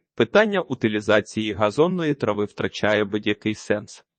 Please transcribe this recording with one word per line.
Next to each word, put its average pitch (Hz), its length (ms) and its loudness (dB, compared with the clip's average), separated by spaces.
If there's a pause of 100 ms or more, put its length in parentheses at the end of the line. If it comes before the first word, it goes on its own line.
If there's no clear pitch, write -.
(140)
питання 202 460 2
утилізації 107 920 -2
газонної 147 640 0
трави 104 300 -2
втрачає 104 600 -2
будь-який 107 500 -4
сенс, - 500 -6 (140)